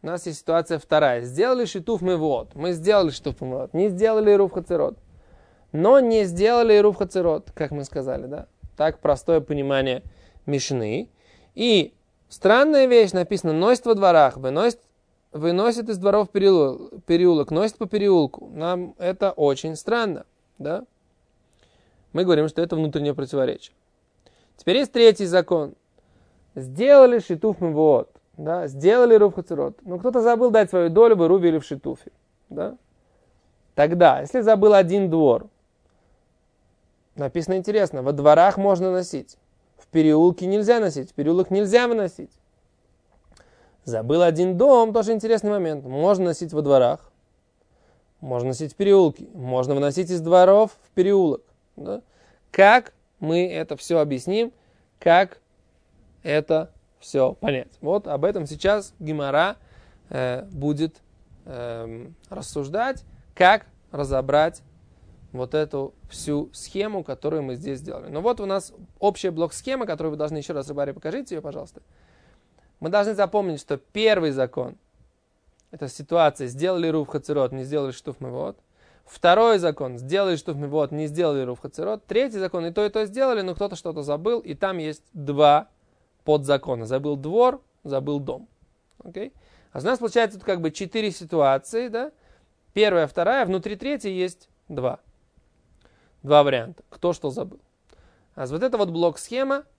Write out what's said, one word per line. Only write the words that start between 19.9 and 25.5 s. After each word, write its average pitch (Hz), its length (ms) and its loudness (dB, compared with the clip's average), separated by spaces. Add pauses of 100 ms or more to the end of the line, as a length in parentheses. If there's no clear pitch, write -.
да? 180 280 -8 (1300)
Мы 170 100 -2
говорим, 156 240 2
что 156 140 -4
это 170 140 -2
внутреннее 147 380 -2
противоречие. 135 640 -6 (800)
Теперь 190 220 0
есть 277 140 -2
третий 226 340 6
закон. 175 500 0 (800)